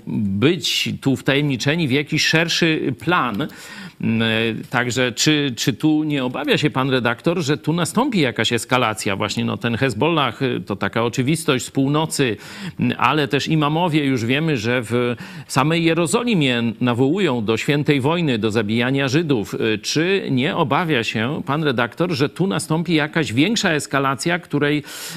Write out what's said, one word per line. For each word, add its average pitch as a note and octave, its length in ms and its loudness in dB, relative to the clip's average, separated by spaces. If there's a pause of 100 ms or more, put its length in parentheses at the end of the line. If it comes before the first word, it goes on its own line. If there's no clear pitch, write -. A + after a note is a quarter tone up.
być A#2+ 840 0 (120)
tu C3+ 140 2
wtajemniczeni C#3+ 720 0
w A2+ 40 -2
jakiś D3 340 0
szerszy D#3+ 720 2
plan. C#3 480 0 (540)
Mm, A2+ 200 0
e, A2+ 480 0
także B2 420 0
czy, C#3+ 440 2
czy - 180 -2
tu D#3 200 2 (100)
nie D3 200 -2
obawia C3 340 0
się C#3+ 120 0
pan C3+ 200 0
redaktor, C3 520 0
że C#3+ 160 0
tu - 160 -2
nastąpi G#3 460 0
jakaś A#2+ 340 0
eskalacja? A2+ 600 0
Właśnie, G#2+ 300 -2
no, A2+ 120 -4
ten A#2 180 -2
Hezbollah, C3+ 640 0
y, A#2+ 240 -2
to G#2 100 -4
taka G#2+ 280 -2
oczywistość C3 600 0
z - 60 -14
północy, C#3 640 0 (420)
mm, A#2+ 200 0
ale C3+ 280 2
też C3+ 200 -2
imamowie, D#3 580 2
już B2+ 200 0
wiemy, D3 320 0
że A#2+ 240 0
w A#2+ 340 0 (320)
samej D#3+ 360 2
Jerozolimie D#3+ 1000 2
nawołują B2+ 640 2
do A2 120 2
świętej C#3+ 440 0
wojny, D3 380 0
do G#2+ 120 0
zabijania A#2+ 560 0
Żydów. C3+ 460 0
Y, A2 240 0
czy F3 540 -2
nie C3+ 240 0
obawia D3 480 0
się B2 420 -2
pan D3+ 180 -2
redaktor, C3+ 480 0
że C3+ 180 0
tu F#3 180 -2
nastąpi E3+ 460 -2
jakaś D3+ 400 0
większa F3+ 380 2
eskalacja, C#3 680 0
której, D3 440 -2 (340)